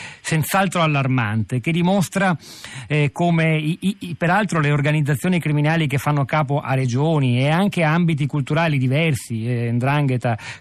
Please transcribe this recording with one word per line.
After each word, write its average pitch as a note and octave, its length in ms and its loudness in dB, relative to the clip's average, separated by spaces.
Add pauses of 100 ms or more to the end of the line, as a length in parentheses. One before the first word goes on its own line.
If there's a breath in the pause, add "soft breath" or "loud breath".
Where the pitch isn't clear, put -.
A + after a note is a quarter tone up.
(200 loud breath)
senz'altro F3+ 600 0
allarmante, B2+ 800 0
che D#3+ 100 -4
dimostra, F#3 640 2 (520 loud breath)
eh, D3 240 2
come E3 440 2
i, D#3 240 -2
i, G3 200 -2
i, F3 140 -8
peraltro F3 460 0
le D3 100 2
organizzazioni D3+ 680 0
criminali D#3 480 0
che C3+ 120 -2
fanno D3 260 0
capo C#3+ 360 0
a C3 140 -2
regioni C3 640 0
e C#3 120 2
anche F3+ 340 2
a D3+ 80 2
ambiti D#3+ 340 2
culturali D3+ 520 0
diversi, B2+ 680 0
eh, A#2+ 240 -2
'ndrangheta, B2+ 680 0 (220 loud breath)